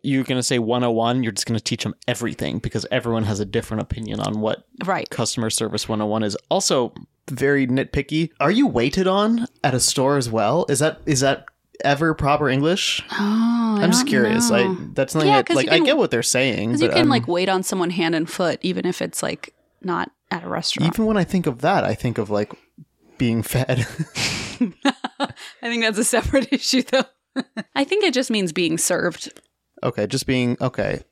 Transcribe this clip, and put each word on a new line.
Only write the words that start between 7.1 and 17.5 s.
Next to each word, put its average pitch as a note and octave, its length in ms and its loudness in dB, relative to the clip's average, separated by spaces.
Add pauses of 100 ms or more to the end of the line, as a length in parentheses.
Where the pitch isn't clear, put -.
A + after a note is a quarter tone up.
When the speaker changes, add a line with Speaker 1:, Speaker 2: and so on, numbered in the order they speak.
Speaker 1:
very C3+ 360 2
nitpicky. C#3+ 640 -2 (100)
Are D3 100 4
you B3 160 4
waited C#3 400 0
on A3 400 2 (160)
at C3 120 2
a A#2+ 60 2
store C#3 360 2
as B2 120 0
well? A2+ 400 0
Is C#3 120 0
that, D#3 260 0
is C3+ 140 2
that C3+ 260 0 (380)
ever D3+ 300 2
proper D3 360 2
English? D3+ 500 0 (120)
Speaker 2:
Oh, A3+ 680 2
I G3+ 60 2
Speaker 1:
I'm F3+ 60 6
just B3 120 4
Speaker 2:
don't - 80 -2
Speaker 1:
curious. - 400 2
Speaker 2:
know. A2+ 60 4
Speaker 1:
I, A#2+ 200 2 (160)
that's C3 220 -2
something D#3 160 4
Speaker 2:
Yeah, G#4 60 8
Speaker 1:
that, G4 100 4
Speaker 2:
'cause E4+ 100 2
Speaker 1:
like, F#3 100 2
Speaker 2:
you - 60 2
Speaker 1:
I E4 40 4
Speaker 2:
can, E4 100 4
Speaker 1:
get C#4+ 100 4
what G#3 140 2
they're A#2 120 2
saying, A#2+ 500 0
Speaker 2:
'cause D3 100 2
you - 60 4
Speaker 1:
but - 60 0
Speaker 2:
can, F4 100 4
Speaker 1:
I'm - 40 4
Speaker 2:
like, A#2+ 180 2
wait F3 220 0
on F#3+ 140 0